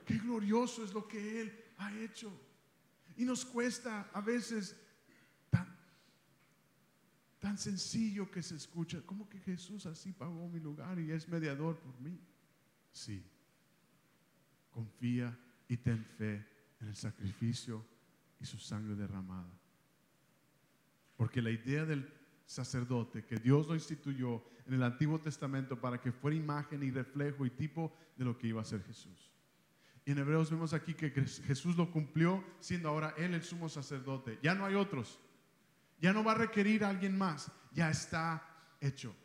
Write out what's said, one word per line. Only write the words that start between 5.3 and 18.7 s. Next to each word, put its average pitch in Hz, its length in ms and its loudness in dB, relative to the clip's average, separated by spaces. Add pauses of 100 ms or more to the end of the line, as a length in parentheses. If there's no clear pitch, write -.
tan, - 180 4 (1700)
tan 202 160 -2
sencillo 202 760 0
que 180 120 -4
se 160 140 -8
escucha. 160 500 -4
¿Cómo 202 240 -8
que 196 80 -14
Jesús 185 480 -6
así 175 260 -8
pagó 170 340 -6
mi 170 140 -6
lugar 151 380 -4
y 160 120 0
es 160 160 -2
mediador 160 520 0
por 127 220 -14
mí? 160 200 -8 (720)
Sí. 98 340 -10 (1500)
Confía 120 640 -2 (340)
y 120 100 0
ten 113 260 2
fe 107 420 -4 (340)
en 110 80 -8
el 104 80 -8
sacrificio 110 840 -2 (560)
y - 60 -10
su - 140 -10
sangre 107 360 -6